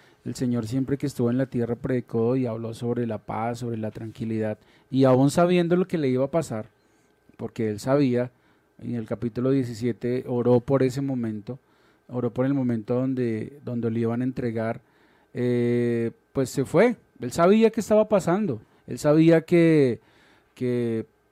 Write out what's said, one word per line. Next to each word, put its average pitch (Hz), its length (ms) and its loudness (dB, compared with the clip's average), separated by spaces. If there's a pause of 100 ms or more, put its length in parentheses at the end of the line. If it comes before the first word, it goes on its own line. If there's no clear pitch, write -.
(260)
el 120 100 -8
Señor 120 320 -2
siempre 135 300 -2
que - 80 -6
estuvo 127 240 -2
en 120 80 0
la 135 80 0
tierra 120 300 -4
predicó 120 600 -2
y 131 100 -2
habló 113 280 -8
sobre 120 340 -4
la 107 120 -6
paz, 113 400 -6
sobre 117 180 -6
la 107 140 -6
tranquilidad, 110 640 -6 (340)
y 131 140 4
aún 131 260 6
sabiendo 175 440 2
lo 180 120 0
que 185 100 -4
le 143 120 0
iba 127 160 0
a 135 60 -6
pasar, 123 360 -4 (680)
porque 113 320 -4
él 104 100 -6
sabía, 127 520 0 (480)
en 120 160 -8
el 113 100 -8
capítulo 120 460 -4
diecisiete 120 760 -4
oró 123 320 4
por 135 240 0
ese 131 180 -2
momento, 123 580 -6 (500)
oró 120 220 -4
por 127 140 -2
el 139 80 0
momento 120 420 -2
donde, 123 680 -4
donde 120 280 -4
le 113 100 -2
iban 117 200 0
a 127 40 -2
entregar, 117 560 -4 (520)
eh, 120 800 0 (220)
pues 131 160 -2
se 135 160 -2
fue. 214 320 2 (240)
Él 123 100 -6
sabía 214 380 4
qué 220 100 -2
estaba 214 280 2
pasando, 175 540 0 (260)
él 123 100 -8
sabía 160 440 6
que, 156 580 4 (560)
que, 120 500 -2 (260)